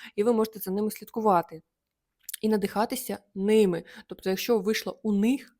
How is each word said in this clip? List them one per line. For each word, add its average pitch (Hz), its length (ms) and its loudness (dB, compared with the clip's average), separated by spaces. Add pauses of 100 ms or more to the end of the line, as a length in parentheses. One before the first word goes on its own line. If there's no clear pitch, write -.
(160)
і 202 80 0
ви 240 100 4
можете 220 260 0
за 190 120 -8
ними 214 200 -2
слідкувати 190 680 0 (800)
і 220 80 0
надихатися 208 680 -2 (180)
ними. 196 480 4 (240)
Тобто, - 220 -8
якщо 208 300 0
вийшло 202 440 -4
у 214 100 0
них, 226 460 0